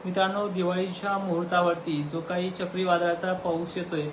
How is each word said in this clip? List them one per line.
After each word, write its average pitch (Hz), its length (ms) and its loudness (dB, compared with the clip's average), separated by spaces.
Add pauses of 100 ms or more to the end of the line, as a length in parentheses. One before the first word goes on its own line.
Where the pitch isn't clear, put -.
मित्रांनो, 190 440 2
दिवाळीच्या 185 680 0
मुहूर्तावरती 175 840 2
जो 151 180 -4
काही 180 300 -2
चक्रीवादळाचा 180 800 0
पाऊस 170 440 -2
येतोय, 170 260 -2 (100)